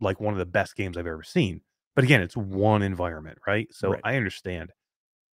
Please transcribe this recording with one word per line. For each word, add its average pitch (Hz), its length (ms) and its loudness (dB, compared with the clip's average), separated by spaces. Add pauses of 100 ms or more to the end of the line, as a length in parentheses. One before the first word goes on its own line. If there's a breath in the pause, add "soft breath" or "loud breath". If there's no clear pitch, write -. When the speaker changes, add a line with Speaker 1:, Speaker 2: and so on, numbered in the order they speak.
Speaker 1:
like 98 200 -2
one 104 140 -2
of 95 40 -4
the 90 80 -2
best 92 300 0
games 92 220 -4
I've 85 80 -6
ever 80 180 -8
seen. 98 380 -2 (340)
But 131 80 4
again, 123 180 6
it's 87 140 -6
one 101 460 4
environment, 85 640 -4
right? 104 280 0
So 95 220 -2
Speaker 2:
Right. - 80 -8
Speaker 1:
I 120 120 -2
understand. 90 560 -6 (640)